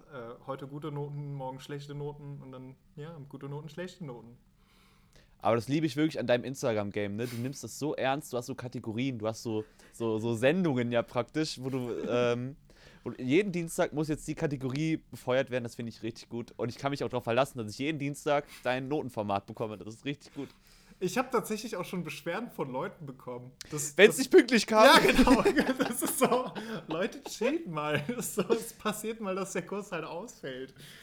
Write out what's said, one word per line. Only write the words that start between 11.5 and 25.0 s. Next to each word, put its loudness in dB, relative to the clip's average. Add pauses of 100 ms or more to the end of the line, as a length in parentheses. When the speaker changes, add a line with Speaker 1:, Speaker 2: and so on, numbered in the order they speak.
Speaker 2:
wo -6
du, -2 (100)
<laughs> -4
ähm, 2 (480)
wo -6
jeden 2
Dienstag -2
muss 0
jetzt -4
die -6
Kategorie -2 (140)
befeuert 0
werden, -2
das -10
finde -6
ich -14
richtig -8
gut. -8
Und -2
ich -12
kann -2
mich -4
auch -4
darauf -4
verlassen, 0
dass -6
ich -12
jeden -2
Dienstag 0 (180)
dein 0
Notenformat -2
bekomme, -6
das -12
ist -20
richtig -8
gut. -8 (520)
Speaker 1:
Ich -2
hab -2
tatsächlich -4
auch -6
schon -6
Beschwerden -6
von -6
Leuten -8
bekommen. -12 (180)
Das, -4
Speaker 2:
Wenn's 10
Speaker 1:
das -2
Speaker 2:
nicht 0
pünktlich 8
kam. 8
Speaker 1:
Ja, 12
genau. 8